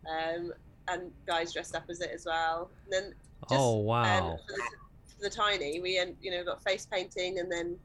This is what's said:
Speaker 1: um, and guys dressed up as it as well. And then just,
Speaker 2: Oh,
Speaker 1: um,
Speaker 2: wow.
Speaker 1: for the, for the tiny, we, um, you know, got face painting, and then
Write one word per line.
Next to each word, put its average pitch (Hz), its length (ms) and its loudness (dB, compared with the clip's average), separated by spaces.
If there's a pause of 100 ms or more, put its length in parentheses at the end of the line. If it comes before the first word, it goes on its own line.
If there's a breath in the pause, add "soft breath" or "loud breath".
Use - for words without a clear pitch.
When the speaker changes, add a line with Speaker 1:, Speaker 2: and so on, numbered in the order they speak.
Speaker 1:
um, 165 440 -2 (360)
and 180 220 -4 (160)
guys 165 260 2
dressed - 220 -6
up 165 140 -2
as 175 120 -6
it 170 140 -2
as 170 120 -8
well. 165 440 0 (140)
And 196 80 -6
then 190 220 0 (340)
just, 131 120 6
Speaker 2:
Oh, 117 200 4
Speaker 1:
um, 104 40 2
Speaker 2:
wow. 98 640 4
Speaker 1:
for - 60 -10
the, - 100 -4 (540)
for 202 60 -10
the 202 80 -2
tiny, 185 500 0
we, 180 180 2
um, 180 220 0
you 190 100 -6
know, 180 140 -2
got - 180 -4
face 196 240 0
painting, 185 520 -2
and 175 120 -2
then 170 340 -2